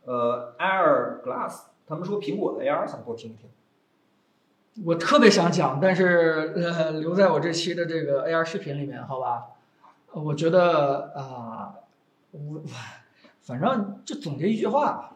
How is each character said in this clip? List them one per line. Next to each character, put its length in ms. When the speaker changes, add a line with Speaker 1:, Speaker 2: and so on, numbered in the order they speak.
Speaker 1:
呃， 540
Air 640
Glass， 400
他 80
们 100
说 160
苹 160
果 220
的 60
A 40
R， 180
想 160
给 80
我 60
听 140
一 40
听。 140
Speaker 2:
我 120
特 220
别 120
想 200
讲， 300
但 140
是、 640
呃， 340
留 140
在 160
我 100
这 120
期 220
的 120
这 180
个 220
A 80
R 100
视 140
频 180
里 80
面， 220
好 140
吧？ 260
呃， 80
我 140
觉 160
得， 640
啊， 600
我， 280
反 200
正 440
就 120
总 200
结 120
一 80
句 100
话 500